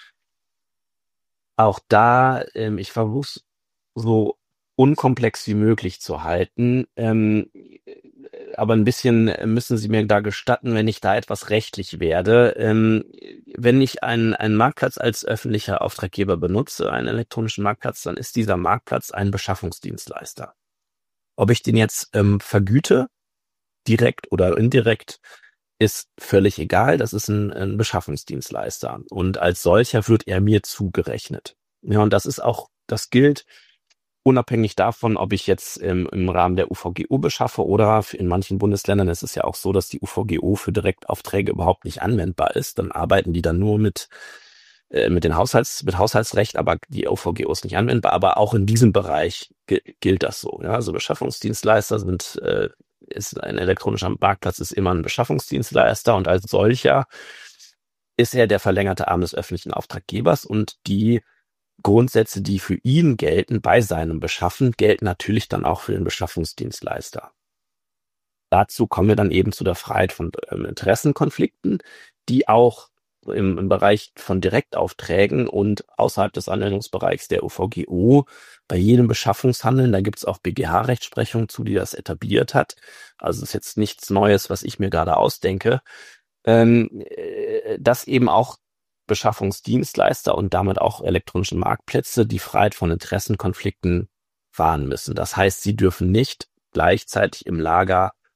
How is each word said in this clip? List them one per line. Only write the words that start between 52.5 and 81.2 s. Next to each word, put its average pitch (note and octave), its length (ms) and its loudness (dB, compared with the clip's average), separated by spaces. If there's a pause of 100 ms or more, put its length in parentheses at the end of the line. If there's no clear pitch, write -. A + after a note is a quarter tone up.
ist - 420 -12
ein - 140 -6
elektronischer F#2+ 600 -2
Marktplatz, G2 420 -2
ist - 120 -8
immer F#2 220 0
ein E2+ 80 0
Beschaffungsdienstleister A#2+ 1120 0
und F#2 140 0
als F#2 200 0
solcher B2+ 580 2 (1080)
ist A#2+ 180 2
er A#2+ 140 4
der G2+ 140 0
verlängerte G2 480 0
Arm F2+ 100 0
des F2 160 -4
öffentlichen - 380 -8
Auftraggebers - 720 -2
und - 320 -4 (100)
die G#2+ 340 2 (600)
Grundsätze, A2 640 4
die G2 160 -2
für - 240 -2
ihn C#3+ 340 4
gelten F2 420 0
bei G#2+ 220 4
seinem E2 380 -2
Beschaffen, F2 540 0
gelten G#2+ 320 2
natürlich G#2 440 -2
dann - 160 -4
auch F2 160 -2
für - 100 -8
den G2 120 -4
Beschaffungsdienstleister. - 1300 -8 (1200)
Dazu G2+ 340 2
kommen G2 240 2
wir G#2 60 4
dann G2+ 160 2
eben F#2+ 200 2
zu - 120 -8
der F#2 120 0
Freiheit - 380 -2
von, - 180 -8 (180)
ähm, - 160 -8
Interessenkonflikten, - 1160 0 (500)
die B2+ 180 2
auch A#2 420 4 (360)
im, F#2+ 320 -2
im F#2+ 120 -4
Bereich G2+ 460 2
von F#2+ 240 -4
Direktaufträgen G2 1080 0
und G2+ 380 -2 (120)
außerhalb G#2 340 0
des - 160 -8
Anwendungsbereichs F#2+ 800 -4
der F2 160 -2
U - 60 -8
V F#2 200 -4
G F2 180 -8
O A#2+ 380 4 (420)
bei F2+ 100 -2
jedem A#2 300 6
Beschaffungshandeln, B2 840 0
da G2 100 2
gibt's G#2 240 -4
auch - 120 -4
B-G-H-Rechtsprechung A2 1120 -2